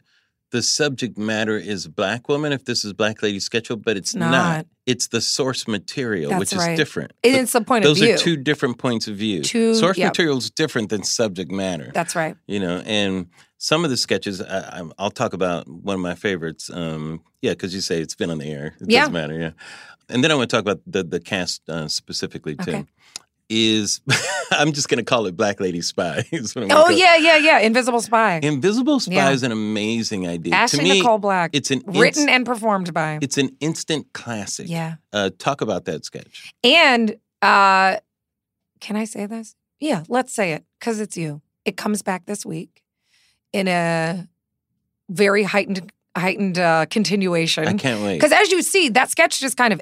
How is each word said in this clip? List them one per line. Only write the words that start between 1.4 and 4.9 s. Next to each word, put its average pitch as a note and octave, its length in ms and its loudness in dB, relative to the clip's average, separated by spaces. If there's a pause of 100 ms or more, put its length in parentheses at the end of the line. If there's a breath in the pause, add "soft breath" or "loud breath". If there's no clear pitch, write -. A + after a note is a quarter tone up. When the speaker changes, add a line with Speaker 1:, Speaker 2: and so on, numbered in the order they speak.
Speaker 1:
is F2+ 300 -6
Black G2+ 400 -4
woman D3 240 0
if C3+ 140 -6
this A#2+ 180 -2
is G#2 80 -8
Black G#2+ 300 -2
Lady G#2 180 -2
Sketch - 280 -4
Show, A#2+ 80 -6
but G#2+ 200 -2
it's F#2 140 -6
Speaker 2:
It's - 60 -6
Speaker 1:
not. E3+ 160 0
Speaker 2:
not. E3 340 0 (220)
Speaker 1:
It's B2 220 -2